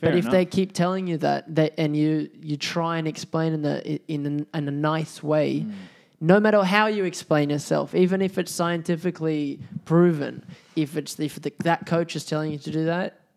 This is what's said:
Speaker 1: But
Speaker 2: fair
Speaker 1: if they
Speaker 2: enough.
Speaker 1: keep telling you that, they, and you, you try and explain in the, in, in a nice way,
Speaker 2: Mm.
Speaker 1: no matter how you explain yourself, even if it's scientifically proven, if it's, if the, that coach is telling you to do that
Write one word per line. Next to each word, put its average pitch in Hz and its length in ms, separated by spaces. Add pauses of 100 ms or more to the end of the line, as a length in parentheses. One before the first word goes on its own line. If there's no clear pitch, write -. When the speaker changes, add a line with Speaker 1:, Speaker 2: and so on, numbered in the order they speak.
Speaker 1:
But 160 100
Speaker 2:
fair 180 80
Speaker 1:
if 190 120
they 185 120
Speaker 2:
enough. 180 100
Speaker 1:
keep 190 200
telling 185 340
you 170 120
that, 143 360
they, 156 240
and 151 180
you, 151 320 (120)
you 151 160
try 165 420
and 160 100
explain 160 460
in 151 80
the, 147 460
in, 147 460
in 147 140
a - 20
nice 151 520
way, 147 380
Speaker 2:
Mm. 107 120 (480)
Speaker 1:
no 180 200
matter 214 240
how 208 240
you 208 160
explain 151 460
yourself, 147 440
even 185 280
if 190 160
it's 175 140
scientifically 165 1080 (240)
proven, 160 600 (320)
if 151 200
it's, 147 240
if 151 200
the, 147 120 (100)
that 165 240
coach 165 300
is 147 80
telling 156 280
you 147 60
to 143 140
do 160 140
that 175 340 (160)